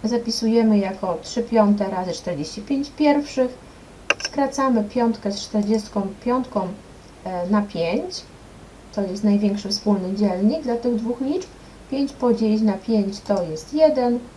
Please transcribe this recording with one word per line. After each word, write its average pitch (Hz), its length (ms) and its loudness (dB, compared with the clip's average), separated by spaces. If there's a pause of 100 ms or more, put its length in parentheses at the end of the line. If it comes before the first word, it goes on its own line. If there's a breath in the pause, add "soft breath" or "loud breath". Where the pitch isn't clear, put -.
zapisujemy 226 720 2
jako 190 440 -2
trzy - 220 -6
piąte 208 460 4
razy 180 220 -4
czterdzieści 165 500 -6
pięć 277 280 -4
pierwszych, 294 680 2 (680)
skracamy 269 600 0
piątkę 220 480 -2
z 208 100 -8
czterdziestką 208 600 -2 (220)
piątką, 240 440 -2 (560)
e, 180 260 -6
na 208 120 4
pięć, 208 600 -4 (760)
to 208 60 -2
jest 196 220 -4
największy 202 460 2
wspólny 196 460 -2
dzielnik 208 460 2
dla 240 140 -2
tych 240 200 0
dwóch 226 260 -4
liczb. 330 280 -2 (420 loud breath)
Pięć 277 220 -2
podzielić 220 480 2
na 208 120 4
pięć 202 460 -2
to 196 240 -2
jest 160 300 -8
jeden 262 460 4 (180)